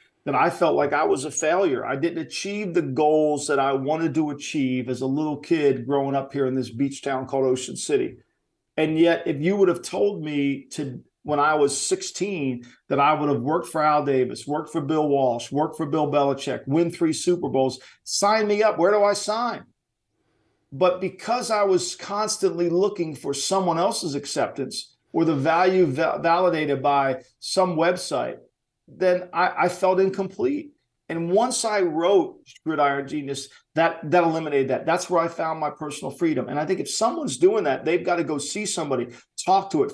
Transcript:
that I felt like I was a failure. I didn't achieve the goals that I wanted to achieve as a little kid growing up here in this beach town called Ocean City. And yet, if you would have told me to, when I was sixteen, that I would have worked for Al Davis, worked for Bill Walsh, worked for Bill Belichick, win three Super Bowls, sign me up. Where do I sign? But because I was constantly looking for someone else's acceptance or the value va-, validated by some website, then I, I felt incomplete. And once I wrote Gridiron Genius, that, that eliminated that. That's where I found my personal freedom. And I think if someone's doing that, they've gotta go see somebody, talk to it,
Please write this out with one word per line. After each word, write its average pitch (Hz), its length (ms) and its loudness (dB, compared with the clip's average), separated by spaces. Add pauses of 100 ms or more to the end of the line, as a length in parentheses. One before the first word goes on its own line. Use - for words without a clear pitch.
(240)
that 139 120 -2
I 170 140 4
felt 156 260 2
like 143 160 2
I 147 100 2
was 156 220 0
a 147 80 -8
failure. 156 520 0
I 135 120 -4
didn't 160 280 -2
achieve 202 480 -6
the 165 80 2
goals 151 680 2
that 143 100 2
I 135 140 2
wanted 147 420 0
to 151 160 0
achieve 131 580 -2
as 123 120 -4
a 135 60 -2
little 147 300 -2
kid 143 480 2
growing 135 300 0
up 135 180 -4
here 135 140 0
in 131 80 -2
this 120 160 -4
beach 135 320 -4
town 131 240 -4
called 135 180 0
Ocean 131 320 0
City. 123 420 -2 (580)
And 156 220 2
yet, 165 280 4
if 147 160 -2
you 185 140 2
would 196 120 6
have 170 140 -2
told 190 400 -2
me 143 480 -2
to, 131 320 -8 (220)
when 147 160 0
I 151 160 4
was 143 200 2
sixteen, 175 880 -4 (240)
that 139 120 0
I 143 140 4
would 147 140 0
have 147 140 0
worked 156 260 0
for 156 140 -2
Al 151 220 4
Davis, 127 420 0
worked 151 240 -4
for 165 100 -2
Bill 151 280 0
Walsh, 131 420 0
worked 151 260 -2
for 165 100 -4
Bill 143 240 0
Belichick, 139 580 0
win 165 220 2
three 165 220 0
Super 175 360 -2
Bowls, 131 320 0 (240)
sign 214 420 2
me 208 160 2
up. 208 160 2
Where 180 140 4
do 208 100 4
I 202 100 4
sign? 220 520 -4 (1080)
But 180 300 2
because 226 500 -4
I 208 140 2
was 185 320 2
constantly 190 760 -2
looking 175 460 0
for 143 180 -6
someone 180 420 0
else's 175 380 -2
acceptance 139 800 -6 (160)
or 165 140 2
the 160 80 2
value 175 500 4
va-, 151 380 0
validated 165 580 2
by 139 420 2 (180)
some 180 360 0
website, 156 640 -2 (500)
then 180 460 0
I, 175 300 0
I - 40 2
felt 185 320 2
incomplete. 190 720 -2 (380)
And 165 200 -4
once 233 360 2
I 214 160 0
wrote 170 580 2 (240)
Gridiron 143 420 0
Genius, 139 420 -8 (260)
that, 160 360 0
that 175 140 6
eliminated 151 440 0
that. - 180 -2
That's 165 240 -2
where 175 120 2
I 170 60 -2
found 160 320 -6
my 151 80 -2
personal 147 420 -8
freedom. 156 380 -2
And 143 100 -4
I 156 60 -2
think 185 160 -2
if - 100 -6
someone's 247 460 -2
doing 196 280 4
that, 139 200 -2
they've 165 200 0
gotta 175 200 0
go 143 140 -2
see 208 260 -6
somebody, 139 440 -4 (360)
talk 190 280 2
to 175 100 2
it, 214 120 0